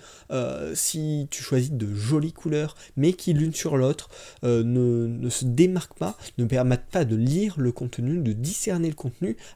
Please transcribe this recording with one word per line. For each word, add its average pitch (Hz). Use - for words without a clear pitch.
Euh, 131
si 151
tu -
choisis 131
de 107
jolies 143
couleurs, 151
mais 156
qui 180
l'une 151
sur 151
l'autre, 131
euh, 117
ne, 120
ne 120
se -
démarquent 170
pas, 165
ne 120
permettent 127
pas 180
de 113
lire 160
le 123
contenu, 123
de 120
discerner 165
le 151
contenu, 175